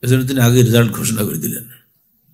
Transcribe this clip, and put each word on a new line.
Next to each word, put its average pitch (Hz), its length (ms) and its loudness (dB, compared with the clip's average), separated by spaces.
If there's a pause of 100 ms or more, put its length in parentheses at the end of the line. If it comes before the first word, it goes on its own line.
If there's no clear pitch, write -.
এজন্য 127 240 0
তিনি 135 140 -2
আগে 120 220 4
result 117 300 2
ঘোষণা 107 320 -4
করে 80 140 -6
দিলেন। - 300 -8 (640)